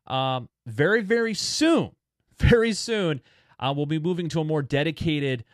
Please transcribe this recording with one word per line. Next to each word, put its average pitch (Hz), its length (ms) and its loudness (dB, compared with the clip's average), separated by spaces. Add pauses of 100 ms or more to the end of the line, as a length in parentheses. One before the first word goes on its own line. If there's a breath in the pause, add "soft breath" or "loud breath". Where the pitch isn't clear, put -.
um, 131 420 -4 (180)
very, 151 340 2
very 226 320 0
soon, 294 580 0 (500)
very 226 320 6
soon, 185 480 -2 (380 soft breath)
uh, 135 160 -2
we'll 143 100 -2
be 156 140 -2
moving 170 300 -2
to 165 120 -2
a - 20 0
more 156 180 0
dedicated 143 840 -2 (100)